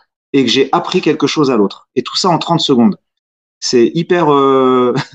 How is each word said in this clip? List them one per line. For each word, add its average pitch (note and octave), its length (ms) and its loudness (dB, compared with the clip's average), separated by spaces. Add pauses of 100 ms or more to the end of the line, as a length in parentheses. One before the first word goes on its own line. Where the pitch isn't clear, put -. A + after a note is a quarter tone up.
(320)
et C#3 120 2
que A2+ 60 0
j'ai C3+ 220 0
appris F3 280 -2
quelque D#3 260 0
chose C#3+ 240 0
à B2 60 0
l'autre. - 400 -4
Et - 60 0
tout - 140 -12
ça G3 120 -2
en E3 100 2
trente E3 220 -2
secondes. A#2 360 2 (640)
C'est A#2 340 0
hyper, E3+ 380 0
euh, C3 640 2 (200)